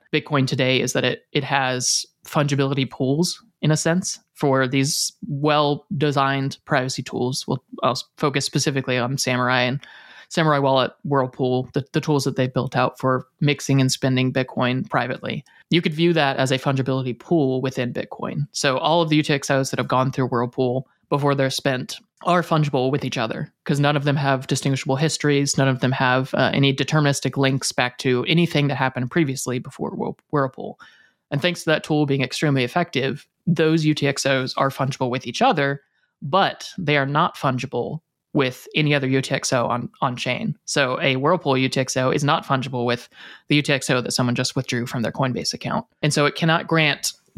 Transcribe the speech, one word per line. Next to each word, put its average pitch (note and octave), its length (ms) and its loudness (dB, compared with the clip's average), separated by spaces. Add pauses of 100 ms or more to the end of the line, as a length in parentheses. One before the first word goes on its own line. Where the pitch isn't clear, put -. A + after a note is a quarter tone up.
(120)
Bitcoin D3 360 2
today C3 320 2
is B2+ 140 -2
that C3 100 0
it, - 300 -2
it C#3+ 100 0
has C3 600 0 (200)
fungibility C#3 640 0
pools, C#3+ 540 -2 (180)
in D3 100 4
a D#3 60 4
sense, E3+ 420 -2 (140)
for C3 340 2
these C3+ 440 0 (160)
well-designed C#3+ 1400 0
privacy C3 400 -2
tools. - 420 -4
We'll, C3 160 -4 (220)
I'll B2+ 80 2
s-, B2 140 -6 (120)
focus C#3+ 280 0
specifically C3+ 520 -2
on B2+ 200 -2
Samurai B2 460 2
and B2+ 180 -2 (480)
Samurai D#3 300 4
Wallet, C3+ 340 2 (100)
Whirlpool, C3 680 0
the, C3+ 180 -2
the D#3 100 0
tools C#3+ 220 0
that C3+ 140 -2
they've B2+ 160 0
built B2+ 220 -2
out B2 220 0
for C3 300 -2 (140)
mixing C#3+ 400 2
and C3 100 2
spending B2+ 400 0
Bitcoin C3 580 -2
privately. B2 540 -4 (260)
You E3+ 120 4
could E3+ 120 0
view E3+ 200 4
that C#3+ 240 2
as C3 140 0
a C3 60 4
fungibility C3 600 -2
pool C3 440 0
within C3 320 -4
Bitcoin. - 600 -6
So C3 240 0
all D#3+ 240 2
of D#3+ 80 0
the D3+ 80 4
U D3+ 60 4
T D3+ 100 0
X C#3 180 -2
Os C3+ 200 2
that C3 80 -2
have B2+ 100 -2
gone B2+ 220 2
through C3 160 0
Whirlpool B2 600 -2 (220)
before C#3+ 260 0
they're C3+ 160 0
spent C3 460 -4 (260)
are F3 180 2
fungible D3 480 2
with C#3 160 -2
each C3 140 -4
other, - 340 -4 (120)
'cause C#3+ 140 0
none C#3+ 160 4
of C#3+ 80 0
them C#3+ 120 2
have C3+ 320 0
distinguishable C3+ 480 0
histories. C#3+ 600 0
None C3+ 100 4
of C3 140 0
them C3 100 2
have, C3 420 0
uh, - 200 2
any C#3 200 4
deterministic C#3+ 640 0
links C3+ 340 0
back B2 280 0
to B2+ 280 0
anything D#3+ 420 2
that C#3 60 -2
happened B2+ 360 -2
previously C3+ 480 -2
before - 320 -8
Whirl-, - 260 -6 (140)
Whirlpool. - 480 -4 (500)
And F3 120 -4
thanks F3 220 0
to E3 60 0
that D3+ 140 2
tool D3+ 240 0
being C3+ 140 0
extremely C3+ 420 0
effective, C3+ 640 -2 (180)
those D#3 400 2
U D3+ 80 4
T C#3+ 140 0
X C#3 180 -2
Os C3+ 300 0
are C#3 140 2
fungible C3 420 -2
with B2+ 160 -6
each - 160 -2
other, C#3+ 380 2 (400)
but D#3 580 0
they D3 180 2
are C3+ 80 2
not D3 300 0
fungible B2+ 640 -4 (320)
with C3 420 -2
any D3 220 2
other C3+ 120 0
U C3 140 2
T C#3 140 -4
X - 180 -2
O B2+ 140 2
on, B2 220 -4 (120)
on B2 140 0
chain. - 500 -4
So C3 360 0
a C3+ 160 2
Whirlpool C#3+ 400 2
U C3 120 2
T C#3 100 -2
X B2+ 180 -2
O C3 120 2
is C#3+ 140 0
not C#3+ 220 2
fungible C3 400 -2
with A#2+ 240 -2 (400)
the D3 80 4
U D3 40 4
T D3 120 0
X C3 180 -2
O B2+ 100 2
that - 100 -6
someone B2 220 0
just B2 220 -4
withdrew B2 320 -4
from B2 160 -4
their - 80 -2
Coinbase B2+ 420 -4
account. - 320 -6 (160)
And D3 120 0
so D3 120 2
it C#3+ 100 0
cannot E3 300 2
grant D#3 480 0 (240)